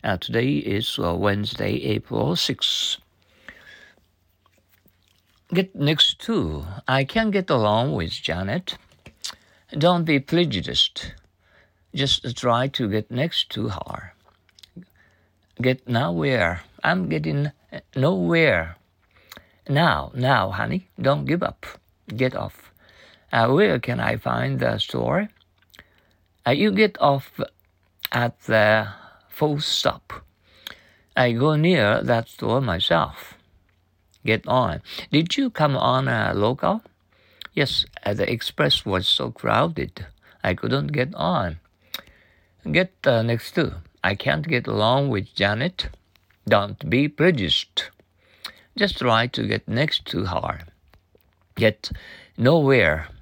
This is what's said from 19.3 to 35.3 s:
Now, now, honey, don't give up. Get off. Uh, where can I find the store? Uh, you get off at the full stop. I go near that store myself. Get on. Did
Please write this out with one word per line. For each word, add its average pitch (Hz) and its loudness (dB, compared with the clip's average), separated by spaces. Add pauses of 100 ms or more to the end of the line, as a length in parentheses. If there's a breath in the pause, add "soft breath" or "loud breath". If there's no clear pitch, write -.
Now, 139 2
now, 123 2
honey, 113 -4 (120)
don't 143 2
give 175 -2
up. - -4 (500)
Get 127 0
off. - -10 (640 soft breath)
Uh, 113 4
where 156 4
can 120 -4
I 113 -2
find 127 -2
the 120 0
store? 156 -2 (1160 soft breath)
Uh, 120 2
you 196 2
get 208 2
off 139 2 (680)
at 120 -2
the 107 4 (400 loud breath)
full 147 -2
stop. - -4 (1000 loud breath)
I 123 2
go 147 2
near 151 4
that 120 0
store 113 -2
myself. 87 -2 (920)
Get 110 -2
on. 120 0 (300 loud breath)
Did 165 0